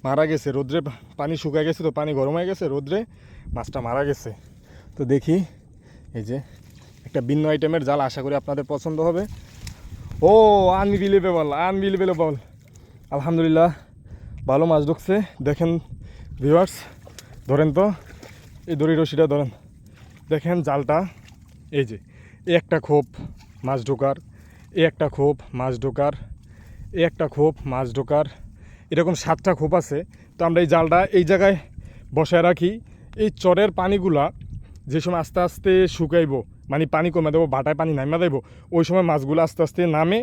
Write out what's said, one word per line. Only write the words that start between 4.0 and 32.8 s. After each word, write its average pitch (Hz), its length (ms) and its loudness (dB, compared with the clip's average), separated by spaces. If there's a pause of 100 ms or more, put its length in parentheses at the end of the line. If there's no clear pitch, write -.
গেছে। 139 260 -4 (680)
তো 147 80 -4
দেখি, 139 320 2 (760)
এই 117 80 -8
যে 120 180 -6 (640)
একটা - 140 -4
ভিন্ন 147 280 0
আইটেমের 151 360 0
জাল, 139 160 0
আশা 135 220 -4
করি 139 120 -4
আপনাদের 139 340 -4
পছন্দ 156 320 -6
হবে। 170 260 0 (960)
ও, 170 100 8 (360)
আনবিলিভেবল, 190 840 2
আনবিলিভেবল। 185 840 0 (760)
আলহামদুলিল্লাহ, 160 640 2 (760)
ভালো 143 200 2
মাছ 151 200 2
ঢুকছে। 185 340 -2 (220)
দেখেন 165 360 0 (640)
ভিউয়ার্স, 165 320 2 (760)
ধরেন 147 240 2
তো, 190 200 2 (720)
এই 170 100 -4
দড়ি 156 200 2
রশিটা 156 300 2
ধরেন। 143 220 0 (800)
দেখেন 165 340 -2
জালটা, 147 440 0 (640)
এই 143 140 0
যে, 110 140 -8 (480)
এই 175 80 2
একটা 165 260 2
খোপ 147 260 2 (580)
মাছ 131 220 -4
ঢোকার, 135 300 -2 (560)
এই 165 120 2
একটা 156 240 0
খোপ 143 280 0 (180)
মাছ 127 240 -4
ঢোকার, 139 340 -2 (800)
এই 180 100 0
একটা 165 260 0
খোপ 147 260 2 (100)
মাছ 127 280 -4
ঢোকার। 143 540 -2 (460)
এরকম 170 300 0
সাতটা 165 360 0
খোপ 156 220 -2
আছে। 147 180 -6 (380)
তো - 100 -20
আমরা 165 180 2
এই 160 80 0
জালটা 165 280 4 (180)
এই 180 120 4
জায়গায় 196 260 4 (600)
বসায় 165 320 2
রাখি। 175 220 2 (520)